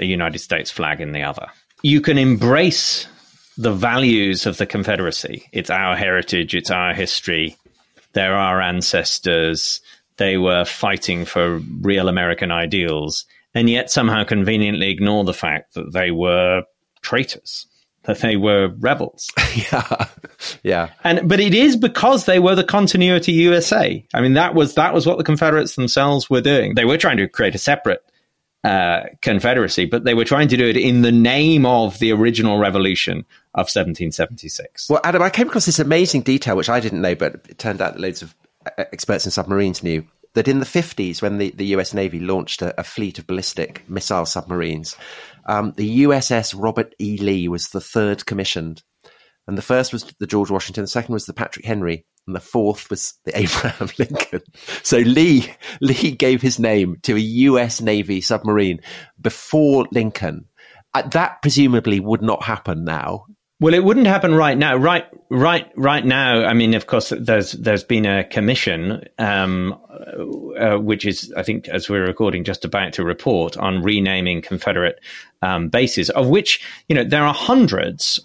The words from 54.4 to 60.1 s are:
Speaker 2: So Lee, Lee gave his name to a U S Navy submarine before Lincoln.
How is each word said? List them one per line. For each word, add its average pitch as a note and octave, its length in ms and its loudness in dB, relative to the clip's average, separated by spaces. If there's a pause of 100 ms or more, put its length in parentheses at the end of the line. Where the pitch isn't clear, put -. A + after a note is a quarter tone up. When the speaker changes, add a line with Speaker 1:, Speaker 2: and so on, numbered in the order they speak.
Speaker 2:
So B2 160 2
Lee, C3+ 520 4 (300)
Lee C#3 300 2
gave B2+ 320 2
his B2 160 0
name G2+ 420 2
to A2 140 0
a G#2+ 40 2
U B2 380 4
S A#2 240 -2
Navy G2+ 400 0
submarine G#2 580 0 (400)
before C#3 720 2
Lincoln. G#2+ 540 -4 (480)